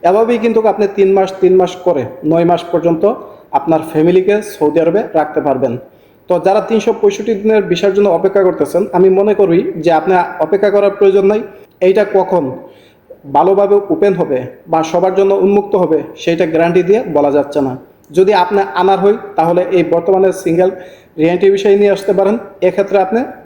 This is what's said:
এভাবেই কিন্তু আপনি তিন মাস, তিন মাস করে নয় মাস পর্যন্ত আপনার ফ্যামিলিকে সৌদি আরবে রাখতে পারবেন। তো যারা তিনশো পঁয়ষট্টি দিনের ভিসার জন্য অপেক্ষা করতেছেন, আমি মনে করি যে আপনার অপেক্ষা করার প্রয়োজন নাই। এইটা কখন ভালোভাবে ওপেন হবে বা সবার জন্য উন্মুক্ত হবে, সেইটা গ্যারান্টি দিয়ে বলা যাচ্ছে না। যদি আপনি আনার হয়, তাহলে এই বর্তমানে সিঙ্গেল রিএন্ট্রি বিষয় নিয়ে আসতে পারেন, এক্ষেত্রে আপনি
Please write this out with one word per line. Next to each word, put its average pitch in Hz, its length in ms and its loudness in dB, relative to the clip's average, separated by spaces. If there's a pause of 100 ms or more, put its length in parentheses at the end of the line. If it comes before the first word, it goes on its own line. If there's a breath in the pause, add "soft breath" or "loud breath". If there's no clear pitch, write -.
এভাবেই 220 360 2
কিন্তু 220 200 0 (140)
আপনি 214 120 0 (100)
তিন 196 180 2
মাস, 190 160 2 (120)
তিন 185 160 4
মাস 180 200 2
করে 156 260 -2 (220)
নয় 165 260 2
মাস 170 140 0
পর্যন্ত 165 400 -2 (480 loud breath)
আপনার 160 280 0 (100)
ফ্যামিলিকে 180 520 2
সৌদি 151 380 -2
আরবে 170 200 0 (140)
রাখতে 151 260 -2
পারবেন। 131 320 -2 (560 soft breath)
তো 180 60 0 (100)
যারা 196 160 2
তিনশো 226 400 -2
পঁয়ষট্টি 208 340 0
দিনের 208 280 0
ভিসার 180 320 0
জন্য 202 140 2
অপেক্ষা 190 340 0
করতেছেন, 175 400 0 (100)
আমি 185 180 4
মনে 202 240 2
করি 180 240 2 (260)
যে 170 80 2
আপনার 175 280 2 (200)
অপেক্ষা 196 300 0
করার 202 280 2
প্রয়োজন 196 280 4
নাই। 214 140 2 (400 loud breath)
এইটা 190 220 2 (120)
কখন 180 300 0 (880 loud breath)
ভালোভাবে 190 440 2 (140)
ওপেন 190 240 2
হবে 151 240 -2 (280)
বা 165 160 0
সবার 180 320 -2
জন্য 196 200 2
উন্মুক্ত 196 400 0
হবে, 165 240 0 (180)
সেইটা 170 300 -2
গ্যারান্টি 165 360 2
দিয়ে 202 180 2 (140)
বলা 143 160 2
যাচ্ছে 143 300 -2
না। 135 120 -2 (400)
যদি 190 220 2
আপনি 196 260 0 (140)
আনার 185 240 2
হয়, 202 180 2 (200)
তাহলে 175 340 0
এই 175 200 2
বর্তমানে 185 420 2
সিঙ্গেল 180 380 0 (480 loud breath)
রিএন্ট্রি 175 320 2
বিষয় 196 260 2
নিয়ে 202 200 2
আসতে 196 160 -4
পারেন, 196 220 2 (280)
এক্ষেত্রে 196 360 0
আপনি 220 220 0 (260)